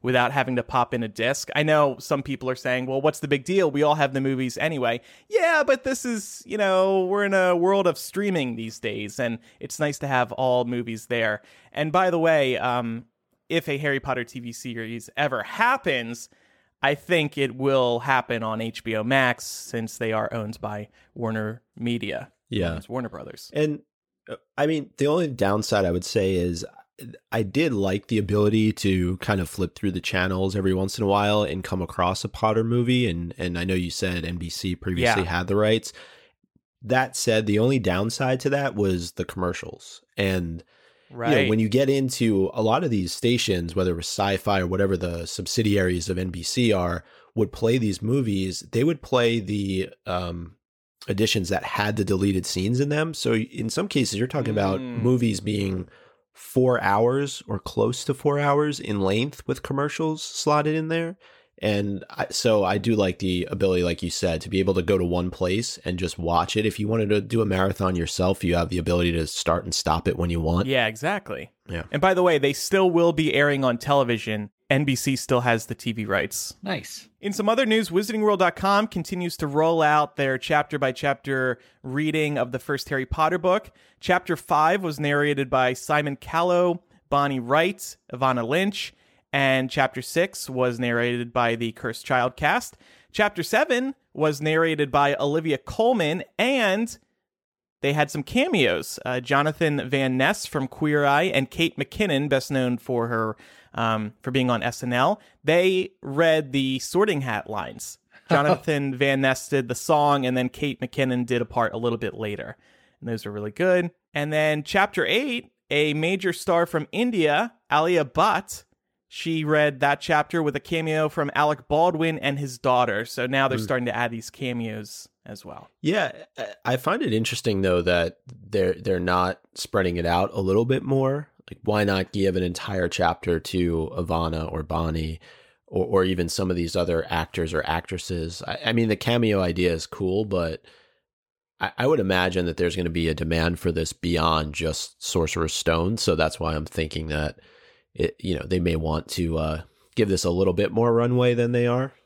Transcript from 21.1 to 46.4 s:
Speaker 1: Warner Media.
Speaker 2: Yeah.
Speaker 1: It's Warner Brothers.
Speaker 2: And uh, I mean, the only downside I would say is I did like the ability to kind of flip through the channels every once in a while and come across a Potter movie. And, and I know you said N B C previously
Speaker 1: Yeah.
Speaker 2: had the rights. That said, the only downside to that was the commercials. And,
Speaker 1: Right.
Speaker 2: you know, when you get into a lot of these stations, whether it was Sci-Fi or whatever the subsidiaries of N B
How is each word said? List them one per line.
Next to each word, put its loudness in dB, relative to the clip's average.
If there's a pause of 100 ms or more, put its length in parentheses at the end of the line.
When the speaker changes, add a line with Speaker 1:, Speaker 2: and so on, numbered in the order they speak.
Speaker 1:
Warner -4 (140)
Media. -4 (180)
Speaker 2:
Yeah. -2
Speaker 1:
It's -12
Warner -6
Brothers. -16
Speaker 2:
And -2 (480)
uh, -10 (200)
I 0
mean, -2
the 0
only 2
downside 0
I 2
would 0
say 0
is -2 (680)
I 0
did 0
like 0
the 0
ability 4
to 2
kind -2
of -4
flip -4
through -2
the -4
channels 0
every 2
once -2
in -2
a 2
while 4
and -4
come -4
across -2
a -4
Potter 0
movie. 2
And, -6
and -4
I -2
know 2
you 0
said -4
N -6
B -8
C -4
previously 2
Speaker 1:
Yeah. -4
Speaker 2:
had -2
the 2
rights. 2 (920)
That 0
said, 0
the 2
only 2
downside -2
to -2
that -2
was 0
the -6
commercials. -8 (140)
And, -2 (480)
Speaker 1:
Right. -4
Speaker 2:
you 4
know, 0
when 2
you 2
get 4
into 2
a -2
lot 2
of -2
these -2
stations, 0
whether 2
it -2
was -8
Sci-Fi 0
or -2
whatever 2
the -4
subsidiaries 0
of -2
N -2
B -8